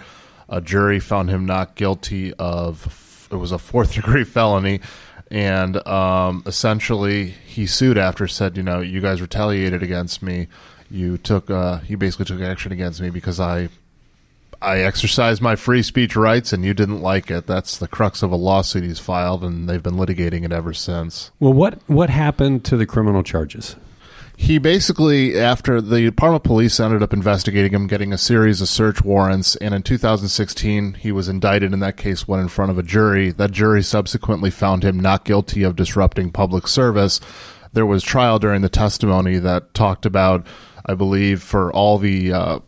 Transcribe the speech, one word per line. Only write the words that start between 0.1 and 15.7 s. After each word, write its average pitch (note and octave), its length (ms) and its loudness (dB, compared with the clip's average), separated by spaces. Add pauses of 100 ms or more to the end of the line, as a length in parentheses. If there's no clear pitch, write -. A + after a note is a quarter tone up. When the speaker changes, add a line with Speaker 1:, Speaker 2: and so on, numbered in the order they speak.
Speaker 1:
A F2+ 120 -6
jury G2+ 400 0
found F#2+ 280 -2
him F#2 160 -2
not F#2 300 -4
guilty F#2+ 600 -4
of, F2 1000 -8
it - 20 -6
was F2 160 -6
a F2+ 80 -4
fourth - 360 -2
<laughs> - 20 -8
degree A#2 260 2
felony. G2 580 0 (480)
And, F#2+ 600 -2
um, F#2 580 0
essentially G2+ 880 -2 (120)
he G#2 200 -6
sued B2 320 2
after, F#2 300 -2
said, F#2+ 280 -4
you F#2+ 60 -6
know, F2+ 180 -4
"You F#2 200 -6
guys F#2+ 220 -2
retaliated F#2+ 600 -2
against F2 400 -6
me. F2 240 -6 (440)
You F2+ 260 -4
took, G#2 340 -2
uh, F2+ 380 -2
you G#2 80 -6
basically F#2+ 300 -4
took F#2 160 -8
action F#2 280 -8
against F2 300 -6
me F2+ 80 -6
because F2 320 -6
I, F2 300 -2 (880)
I F#2+ 200 0
exercised G#2+ 600 0
my A2+ 160 2
free B2 260 2